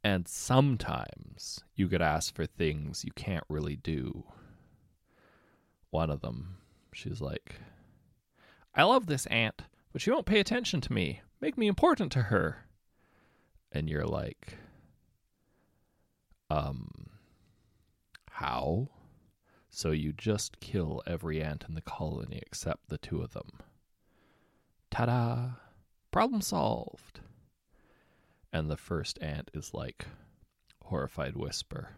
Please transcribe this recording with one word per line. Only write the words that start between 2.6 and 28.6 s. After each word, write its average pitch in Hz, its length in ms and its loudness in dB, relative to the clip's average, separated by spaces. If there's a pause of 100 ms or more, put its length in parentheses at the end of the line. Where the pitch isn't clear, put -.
you - 80 -6
can't 90 380 -4
really 76 260 -2
do. 71 480 -4 (1700)
One 80 180 2
of 71 140 -2
them, 67 340 -6 (380)
she's - 260 -8
like, - 400 -6 (1120)
"I 175 100 8
love 226 240 6
this 143 180 0
ant, 113 380 0 (280)
but - 80 -6
she - 100 2
won't - 140 2
pay 208 160 6
attention 208 400 0
to - 140 -4
me. 90 260 0 (180)
Make 294 200 -2
me 226 80 4
important 208 460 6
to 131 100 4
her." 95 440 2 (1040)
And 76 180 -2
you're 80 160 0
like, - 500 -6 (1900)
"Um, 65 640 -2 (1200)
how?" 73 580 0 (800)
So - 220 -2
you 76 240 0
just - 460 -2
kill 78 460 -2
every 78 360 -2
ant 76 260 -6
in 82 60 -8
the 80 80 -6
colony - 580 -6
except - 480 -8
the 76 80 -4
two - 240 -4
of - 140 -8
them. - 260 -12 (1300)
Ta-da! 120 680 2 (540)
Problem 233 300 2
solved. - 800 -2 (1300)
And 78 160 0